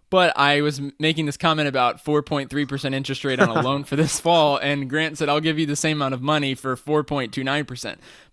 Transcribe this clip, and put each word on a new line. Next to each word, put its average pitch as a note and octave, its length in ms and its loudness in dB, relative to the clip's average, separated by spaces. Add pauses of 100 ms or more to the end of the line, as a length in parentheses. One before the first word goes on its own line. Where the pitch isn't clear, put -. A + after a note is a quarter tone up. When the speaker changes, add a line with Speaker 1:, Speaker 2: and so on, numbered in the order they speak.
Speaker 1:
But F3+ 280 4
I C#3+ 240 4
was D3 200 0
m-, C#3 180 -8
making D#3 280 0
this C#3+ 100 -4
comment D#3 320 0
about B2+ 360 0
four D3+ 160 2
point C#3+ 300 -4
three C#3+ 160 -2
percent C3+ 300 -4
interest C3+ 280 -6
rate C3 140 0
on G3 100 4
a D#3 140 0
Speaker 2:
<laughs> - 0 -
Speaker 1:
loan C#3 220 -2
for D3+ 100 -8
this D3 240 0
fall, D#3 380 4
and C#3 340 -2
Grant D#3 280 -2
said, D3+ 100 -2
"I'll D3 100 2
give D#3 180 0
you D#3 100 0
the C#3+ 100 -2
same D#3 220 -2
amount C3+ 160 -2
of B2 80 -6
money C#3+ 340 0
for C3 180 -4
four D3+ 300 -2
point C3+ 280 -4
two C3 120 -4
nine C#3 200 -2
percent." B2 360 -12 (320)